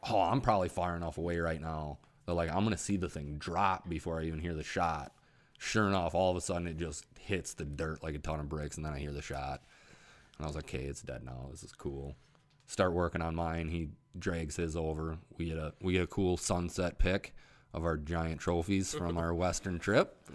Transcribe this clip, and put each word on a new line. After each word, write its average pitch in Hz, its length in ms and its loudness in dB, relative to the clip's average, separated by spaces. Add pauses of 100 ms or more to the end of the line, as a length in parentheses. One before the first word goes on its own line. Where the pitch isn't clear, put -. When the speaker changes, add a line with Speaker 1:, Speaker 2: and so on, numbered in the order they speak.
Speaker 1:
"Oh, 107 120 6
I'm 98 180 6
probably 98 300 4
far 87 260 0
enough 85 220 -4
away 85 220 0
right 82 200 0
now 76 380 -6 (300)
that, 87 80 0
like, 85 140 2
I'm 92 140 2
gonna 107 140 2
see - 180 -2
the 90 140 0
thing 73 280 -6
drop 92 520 0
before 80 320 -2
I - 40 -2
even 80 140 -4
hear 85 140 -2
the 78 100 -4
shot." 80 480 0 (460)
Sure 107 300 2
enough, 90 280 2
all 92 160 6
of 90 60 2
a 87 40 -4
sudden, 87 260 -2
it 80 100 -4
just 80 280 -6 (140)
hits - 340 -4
the 82 120 -8
dirt 78 380 -4
like 80 120 -4
a 76 40 -6
ton 78 220 -4
of 73 80 -4
bricks, 76 280 -4
and 78 80 -6
then 76 80 -4
I 71 60 -6
hear 73 140 -6
the 71 80 -6
shot. 67 400 -6 (760)
And 78 80 -6
I - 20 -2
was 73 80 -4
like, 76 100 -6
"Okay, 67 200 -6
it's 69 160 -6
dead 65 240 -10
now. 62 260 -10
This - 120 -14
is - 100 -16
cool." 69 420 -8 (520)
Start 90 260 4
working 85 280 2
on 82 140 0
mine. 82 340 0
He 82 200 -2 (280)
drags 85 380 -2
his 82 200 0
over. 80 440 -2 (180)
We 85 80 -2
get 80 140 -2
a, 76 140 -4 (100)
we 92 100 2
get 92 80 6
a 85 60 0
cool 90 280 2
sunset 87 600 0
pic - 380 4 (400)
of 80 100 0
our 82 100 2
giant 80 460 0
trophies 92 500 2
from 85 280 0
our 82 140 2
Speaker 2:
<laughs> - 20 2
Speaker 1:
Western 87 420 0
trip. 113 400 4 (180)